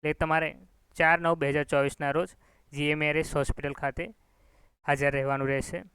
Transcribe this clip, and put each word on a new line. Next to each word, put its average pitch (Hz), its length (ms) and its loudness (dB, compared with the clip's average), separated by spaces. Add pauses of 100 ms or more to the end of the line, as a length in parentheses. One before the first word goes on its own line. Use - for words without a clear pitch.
એટલે 151 100 0
તમારે 160 360 0 (480)
ચાર 165 220 6
નવ 170 160 2
બે 156 140 0
હજાર 143 220 0
ચોવીસના 139 400 0
રોજ 156 200 -2 (420)
જી 147 200 -2
એમ 151 100 -2
ઈ 151 60 2
આર 151 80 0
એસ 160 180 -2
હોસ્પિટલ 143 380 -2
ખાતે 143 320 -6 (800)
હાજર 143 280 0
રહેવાનું 135 340 -2
રહેશે. 139 320 -4 (160)